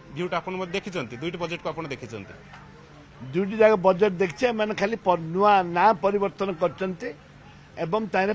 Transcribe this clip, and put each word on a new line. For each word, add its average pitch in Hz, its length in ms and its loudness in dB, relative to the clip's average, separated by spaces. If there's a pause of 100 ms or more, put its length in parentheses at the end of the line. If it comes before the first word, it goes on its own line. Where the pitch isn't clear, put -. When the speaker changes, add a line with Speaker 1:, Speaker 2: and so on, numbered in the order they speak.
(180)
Speaker 1:
ଭ୍ୟୁଟା 180 240 -4
ଆପଣ 180 160 -8
ମଧ୍ୟ 180 160 -6
ଦେଖିଛନ୍ତି, 170 480 -6
ଦୁଇଟି 170 160 -6
ବଜେଟ୍କୁ 170 320 -6
ଆପଣ 160 140 -8 (100)
ଦେଖିଛନ୍ତି? 110 400 -12 (1000)
Speaker 2:
ଦୁଇଟି 196 300 -2
ଯାକ 214 120 8 (120)
budget 190 320 4
ଦେଖିଛି, 185 320 -2
ଏମାନେ 214 240 -2
ଖାଲି 208 240 -2
ପ-, 175 240 2 (120)
ନୂଆ 202 180 6 (100)
ନାଁ 175 280 4 (120)
ପରିବର୍ତ୍ତନ 196 460 0 (100)
କରିଛନ୍ତି 185 500 -4 (680)
ଏବଂ 170 220 -2 (100)
ତାହିଁରେ 196 240 2